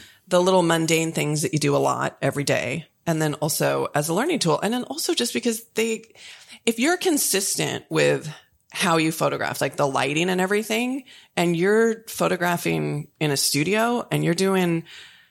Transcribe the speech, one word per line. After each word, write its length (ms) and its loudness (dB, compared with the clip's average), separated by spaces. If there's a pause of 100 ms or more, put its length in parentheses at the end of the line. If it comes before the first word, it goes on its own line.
(280)
the 120 4
little 220 4
mundane 480 2
things 320 0
that 100 -2
you 60 2
do 160 2
a 40 4
lot 440 0
every 220 -2
day, 420 -2 (200)
and 140 0
then 140 0
also 580 -2
as 160 0
a 60 -2
learning 240 0
tool. 240 2
And 100 0
then 120 -4
also 300 -4
just 180 -2
because 320 -2 (100)
they, 300 -2 (600)
if 140 0
you're 200 2
consistent 920 0
with 420 0 (420)
how 260 2
you 120 2
photograph, 500 -2
like 160 -2
the 120 2
lighting 420 0
and 100 0
everything, 640 -2 (320)
and 200 2
you're 500 2
photographing 1000 -2 (100)
in 140 0
a 40 0
studio 760 0
and 100 2
you're 120 2
doing, 500 2 (460)